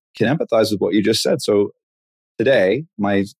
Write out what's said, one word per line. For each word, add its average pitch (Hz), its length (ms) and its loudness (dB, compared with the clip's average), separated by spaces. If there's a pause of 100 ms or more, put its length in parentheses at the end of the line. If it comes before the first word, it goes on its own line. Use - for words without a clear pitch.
(180)
can 120 200 0
empathize 110 340 0
with 104 100 -2
what 98 120 0
you 104 80 2
just 110 220 0
said. - 180 -2
So 101 300 0 (640)
today, 117 480 0 (120)
my 101 280 0 (140)